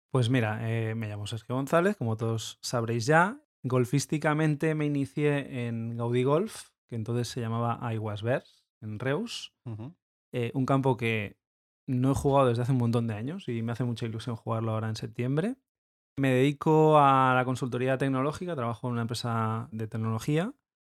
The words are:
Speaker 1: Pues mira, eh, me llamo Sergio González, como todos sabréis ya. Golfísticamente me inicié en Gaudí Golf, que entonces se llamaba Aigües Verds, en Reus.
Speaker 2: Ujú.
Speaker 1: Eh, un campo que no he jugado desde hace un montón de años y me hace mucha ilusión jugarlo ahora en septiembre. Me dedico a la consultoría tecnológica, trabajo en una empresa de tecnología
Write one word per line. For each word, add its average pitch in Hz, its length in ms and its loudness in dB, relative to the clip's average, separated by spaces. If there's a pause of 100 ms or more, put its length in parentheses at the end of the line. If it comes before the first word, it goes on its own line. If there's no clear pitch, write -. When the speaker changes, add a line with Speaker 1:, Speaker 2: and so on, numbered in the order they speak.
(120)
Speaker 1:
Pues 123 180 2
mira, 113 320 0
eh, 113 340 -2
me 110 140 -6
llamo 104 180 -8
Sergio 117 280 -8
González, 165 420 2
como 113 180 -2
todos 113 460 -4
sabréis 117 440 -2
ya. 175 360 4 (220)
Golfísticamente 147 1120 0
me 151 100 -2
inicié 139 800 -2
en 117 300 -6
Gaudí 120 260 0
Golf, 156 460 0 (180)
que - 80 -10
entonces 117 320 -2
se - 140 -8
llamaba 117 440 -2
Aigües 107 380 -6
Verds, - 420 -4 (160)
en 107 180 -10
Reus. 147 540 -6 (120)
Speaker 2:
Ujú. 113 280 -12 (380)
Speaker 1:
Eh, 120 220 -4
un 131 120 0
campo 135 300 2
que 113 420 -4 (500)
no 131 240 2
he 135 40 2
jugado 139 320 4
desde 120 140 2
hace 120 100 0
un 131 60 4
montón 117 300 2
de 110 80 -4
años 139 340 -8
y 117 120 -4
me 117 120 -4
hace 123 100 -4
mucha 120 220 -4
ilusión 113 320 -6
jugarlo 113 340 -2
ahora 110 180 -2
en 110 60 -4
septiembre. 135 640 -4 (600)
Me 135 160 2
dedico 151 640 6
a 135 380 6
la 127 100 4
consultoría 127 520 -2
tecnológica, 139 580 -2
trabajo 117 320 -4
en 123 60 -2
una 117 80 -2
empresa 113 720 -2
de 110 160 -6
tecnología 117 640 -2 (300)